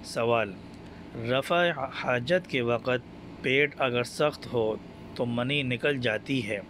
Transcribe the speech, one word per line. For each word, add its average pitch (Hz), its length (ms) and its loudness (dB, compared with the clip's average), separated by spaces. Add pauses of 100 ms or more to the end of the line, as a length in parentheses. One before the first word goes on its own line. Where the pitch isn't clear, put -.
سوال، 117 480 2 (760)
رفع 156 320 2 (400)
حاجت 131 480 2
کے 131 140 2
وقت 120 480 0 (300)
پیٹ 143 360 4
اگر 123 340 2
سخت 120 400 0
ہو 110 220 2 (400)
تو 123 120 0
منی 123 380 0
نکل 127 360 0
جاتی 113 480 0
ہے 104 220 -2